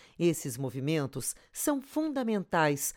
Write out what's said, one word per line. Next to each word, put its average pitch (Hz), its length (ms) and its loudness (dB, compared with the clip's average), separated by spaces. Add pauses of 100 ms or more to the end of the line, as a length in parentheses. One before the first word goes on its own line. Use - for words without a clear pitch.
(200)
Esses 147 400 0
movimentos 135 760 -2 (160)
são 285 300 0
fundamentais 220 1160 0